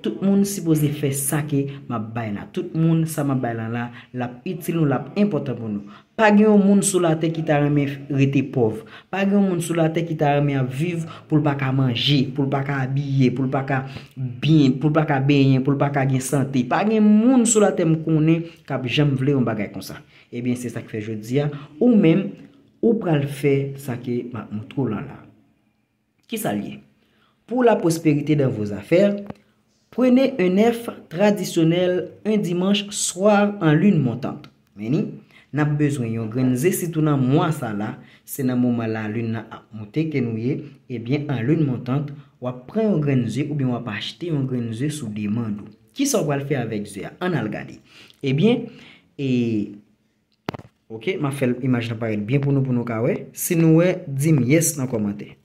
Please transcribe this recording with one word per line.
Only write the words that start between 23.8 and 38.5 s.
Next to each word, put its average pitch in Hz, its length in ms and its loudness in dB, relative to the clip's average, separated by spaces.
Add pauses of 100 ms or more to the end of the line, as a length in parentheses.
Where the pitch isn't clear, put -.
ke 120 300 -4
m 110 100 -10
ap - 80 -16
montre 110 460 -6
la - 160 -8
la. - 140 -20 (1000)
Ki 220 160 -8
sa 107 160 -2
li 87 140 -8
ye? - 140 -18 (680)
Pour 247 120 2
la 214 120 8
prospérité 156 600 2
dans 139 120 2
vos 107 240 -4
affaires, 190 440 2 (720)
prenez 254 480 4
un 185 200 2
œuf 233 300 2 (220)
traditionnel 180 1040 2 (120)
un 214 140 0
dimanche 185 520 0
soir 202 720 2
en 156 120 4
lune 170 280 6
montante. 117 480 -4 (280)
Meni, 120 260 -2 (500)
n'a 147 160 0
bezwen 131 460 -2
yon 113 180 -6
grenze, 127 400 0
sitou 160 320 -2
nan 147 160 2
mwa 156 320 2
sa 117 240 -6
la, 107 140 -4 (340)
se - 220 -6
nan 127 160 0